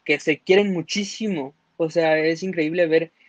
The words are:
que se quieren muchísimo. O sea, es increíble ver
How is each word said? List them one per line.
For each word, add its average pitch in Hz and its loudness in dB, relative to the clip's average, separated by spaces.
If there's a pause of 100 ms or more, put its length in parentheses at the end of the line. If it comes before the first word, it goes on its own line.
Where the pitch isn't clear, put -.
que 147 -2
se 151 -2
quieren 196 2
muchísimo. 185 -6 (240)
O 160 -2
sea, 160 2
es 165 0
increíble 175 0
ver 160 2 (180)